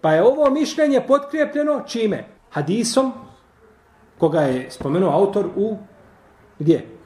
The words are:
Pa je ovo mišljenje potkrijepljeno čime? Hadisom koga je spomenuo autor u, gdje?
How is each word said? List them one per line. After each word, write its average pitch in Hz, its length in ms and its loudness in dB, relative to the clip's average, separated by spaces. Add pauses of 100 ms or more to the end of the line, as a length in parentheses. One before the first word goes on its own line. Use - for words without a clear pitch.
Pa 156 120 2
je 165 100 4
ovo 285 260 4
mišljenje 285 580 0
potkrijepljeno 285 800 0
čime? 202 380 -4 (260)
Hadisom 226 600 0 (1040)
koga 156 240 2
je 127 300 -2
spomenuo 160 400 -2
autor 196 340 2 (100)
u, 208 220 -2 (840)
gdje? 151 260 2 (200)